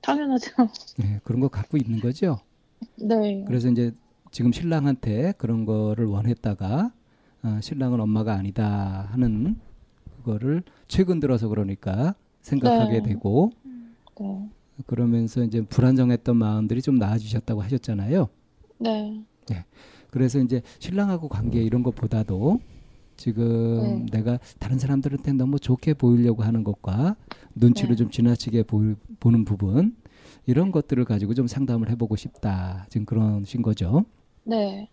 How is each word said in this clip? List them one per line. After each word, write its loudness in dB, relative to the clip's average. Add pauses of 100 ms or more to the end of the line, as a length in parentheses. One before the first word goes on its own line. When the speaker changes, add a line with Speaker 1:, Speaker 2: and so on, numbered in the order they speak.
Speaker 1:
당연하죠. -2 (480)
Speaker 2:
네, -2
그런 -2
거 2
갖고 -4
있는 0
거죠? -2 (580)
Speaker 1:
네. 0
Speaker 2:
그래서 0
이제 2 (380)
지금 0
신랑한테 0
그런 -2
거를 0
원했다가, -2 (500)
아, -2
신랑은 -2
엄마가 0
아니다 -2
하는 0 (640)
그거를 -2 (240)
최근 2
들어서 2
그러니까 -2 (280)
생각하게 0
Speaker 1:
네. -6
Speaker 2:
되고, 2 (140)
Speaker 3:
음. -20 (260)
Speaker 1:
네. -8 (380)
Speaker 2:
그러면서 0
이제 0
불안정했던 2
마음들이 0
좀 2
나아지셨다고 0
하셨잖아요. -2 (500)
Speaker 1:
네. -4 (260)
Speaker 2:
네. -6 (460)
그래서 0
이제 0 (160)
신랑하고 -2
관계 -2
이런 2
것보다도 0 (560)
지금 0
Speaker 1:
네. 0
Speaker 2:
내가 0 (200)
다른 -2
사람들한테 -2
너무 2
좋게 0
보이려고 4
하는 2
것과 -2 (380)
눈치를 4
Speaker 1:
네. 4
Speaker 2:
좀 0
지나치게 2
보이-, 0 (260)
보는 4
부분, 2 (500)
이런 2
것들을 0
가지고 0
좀 0
상담을 -2
해보고 -2
싶다. -6
지금 -4
그러신 0
거죠? 2 (400)
Speaker 1:
네. -4